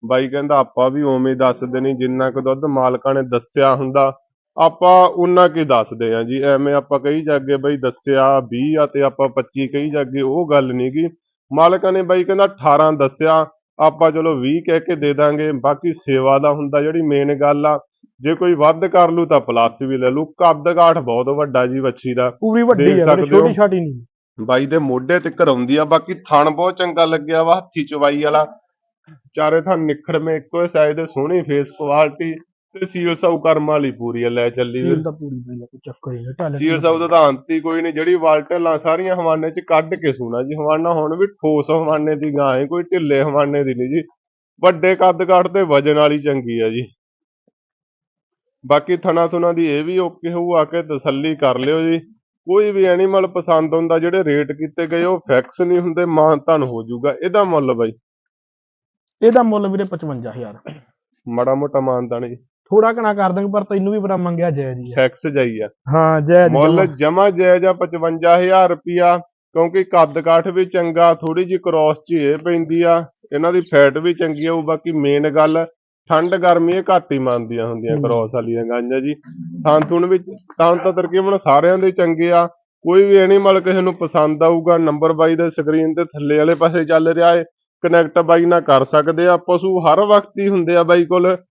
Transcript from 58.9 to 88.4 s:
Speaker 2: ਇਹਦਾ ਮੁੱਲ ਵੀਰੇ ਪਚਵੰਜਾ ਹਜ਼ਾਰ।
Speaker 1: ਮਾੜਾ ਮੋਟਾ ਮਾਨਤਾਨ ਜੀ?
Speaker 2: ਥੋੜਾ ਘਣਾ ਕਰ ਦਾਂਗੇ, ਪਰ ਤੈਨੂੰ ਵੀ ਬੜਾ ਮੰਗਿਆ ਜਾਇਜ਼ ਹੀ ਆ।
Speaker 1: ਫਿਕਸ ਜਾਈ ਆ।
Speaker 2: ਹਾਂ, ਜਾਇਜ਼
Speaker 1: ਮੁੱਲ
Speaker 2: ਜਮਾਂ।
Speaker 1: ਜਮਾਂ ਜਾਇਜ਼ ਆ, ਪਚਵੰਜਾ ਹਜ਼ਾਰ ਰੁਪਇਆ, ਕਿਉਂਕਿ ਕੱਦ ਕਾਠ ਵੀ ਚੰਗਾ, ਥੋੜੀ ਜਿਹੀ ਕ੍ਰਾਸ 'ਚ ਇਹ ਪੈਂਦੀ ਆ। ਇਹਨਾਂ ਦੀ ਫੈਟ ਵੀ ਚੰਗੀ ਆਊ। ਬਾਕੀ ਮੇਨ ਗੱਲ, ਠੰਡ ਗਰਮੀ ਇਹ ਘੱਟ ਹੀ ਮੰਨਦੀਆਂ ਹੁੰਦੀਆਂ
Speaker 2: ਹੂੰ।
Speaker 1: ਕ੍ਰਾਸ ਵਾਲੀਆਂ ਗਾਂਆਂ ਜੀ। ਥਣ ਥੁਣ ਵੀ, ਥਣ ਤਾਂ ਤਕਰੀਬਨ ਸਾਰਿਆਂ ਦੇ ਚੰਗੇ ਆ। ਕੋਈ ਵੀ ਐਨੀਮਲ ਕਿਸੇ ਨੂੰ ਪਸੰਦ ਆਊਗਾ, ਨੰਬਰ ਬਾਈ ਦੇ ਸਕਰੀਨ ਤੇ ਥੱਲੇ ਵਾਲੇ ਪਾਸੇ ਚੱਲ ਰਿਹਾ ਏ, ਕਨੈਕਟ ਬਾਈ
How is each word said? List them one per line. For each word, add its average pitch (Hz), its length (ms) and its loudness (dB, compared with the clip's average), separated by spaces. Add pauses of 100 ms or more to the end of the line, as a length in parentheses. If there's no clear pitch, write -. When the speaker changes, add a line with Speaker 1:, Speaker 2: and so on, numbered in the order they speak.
Speaker 2:
ਇਹਦਾ 233 200 4
ਮੁੱਲ 208 260 0
ਵੀਰੇ 196 160 -2
ਪਚਵੰਜਾ 151 460 -10
ਹਜ਼ਾਰ। 113 280 -14 (720)
Speaker 1:
ਮਾੜਾ 123 260 -2
ਮੋਟਾ 139 260 -2
ਮਾਨਤਾਨ 123 480 -4
ਜੀ? 120 80 -14 (340)
Speaker 2:
ਥੋੜਾ 214 220 4
ਘਣਾ 226 220 -2
ਕਰ 196 180 0
ਦਾਂਗੇ, 196 200 -4
ਪਰ 202 120 -2
ਤੈਨੂੰ 196 280 -2
ਵੀ 214 60 -2
ਬੜਾ 196 180 -4
ਮੰਗਿਆ 175 340 -2
ਜਾਇਜ਼ 135 280 -6
ਹੀ 123 140 -12
ਆ। - 40 -14
Speaker 1:
ਫਿਕਸ 131 300 0
ਜਾਈ 131 320 -2
ਆ। 107 100 -6 (260)
Speaker 2:
ਹਾਂ, 160 260 2
ਜਾਇਜ਼ 170 320 4
Speaker 1:
ਮੁੱਲ 151 200 4
Speaker 2:
ਜਮਾਂ। 185 140 2
Speaker 1:
ਜਮਾਂ 160 440 0
ਜਾਇਜ਼ 180 340 2
ਆ, 185 80 2
ਪਚਵੰਜਾ 165 640 0
ਹਜ਼ਾਰ 185 320 4
ਰੁਪਇਆ, 175 480 0
ਕਿਉਂਕਿ 170 680 -2
ਕੱਦ 160 360 2
ਕਾਠ 165 280 2
ਵੀ 185 160 0
ਚੰਗਾ, 170 500 2
ਥੋੜੀ 160 300 -4
ਜਿਹੀ 185 140 -4
ਕ੍ਰਾਸ 156 380 0
'ਚ 170 160 -10
ਇਹ 151 260 0
ਪੈਂਦੀ 165 440 -2
ਆ। 170 220 2 (280)
ਇਹਨਾਂ 160 200 0
ਦੀ 180 80 2
ਫੈਟ 143 380 4
ਵੀ 170 160 0
ਚੰਗੀ 160 320 -4
ਆਊ। 165 160 -2
ਬਾਕੀ 160 300 -6
ਮੇਨ 143 380 0
ਗੱਲ, 156 360 2 (440)
ਠੰਡ 165 240 0
ਗਰਮੀ 170 380 2
ਇਹ 185 100 -2
ਘੱਟ 185 300 0
ਹੀ 139 60 -2
ਮੰਨਦੀਆਂ 120 480 -4
ਹੁੰਦੀਆਂ 117 280 -4
Speaker 2:
ਹੂੰ। 147 80 -4
Speaker 1:
ਕ੍ਰਾਸ 117 320 -2
ਵਾਲੀਆਂ 117 300 -4
ਗਾਂਆਂ 120 360 -4
ਜੀ। 143 140 -4 (480)
ਥਣ 156 180 4
ਥੁਣ 170 260 -2
ਵੀ, 185 120 0
ਥਣ 175 580 -2
ਤਾਂ 180 160 -2
ਤਕਰੀਬਨ 185 440 -2
ਸਾਰਿਆਂ 165 420 2
ਦੇ 190 120 2
ਚੰਗੇ 170 420 0
ਆ। 170 140 2 (380)
ਕੋਈ 185 200 6
ਵੀ 202 120 4
ਐਨੀਮਲ 196 440 4
ਕਿਸੇ 185 200 0
ਨੂੰ 185 140 -2
ਪਸੰਦ 156 480 0
ਆਊਗਾ, 170 360 2
ਨੰਬਰ 160 340 0
ਬਾਈ 160 240 2
ਦੇ 170 140 0
ਸਕਰੀਨ 160 440 -2
ਤੇ 170 100 -2
ਥੱਲੇ 147 340 -2
ਵਾਲੇ 160 160 2
ਪਾਸੇ 165 300 0
ਚੱਲ 160 240 2
ਰਿਹਾ 170 260 4
ਏ, 170 100 0 (380)
ਕਨੈਕਟ 165 360 2
ਬਾਈ 170 260 4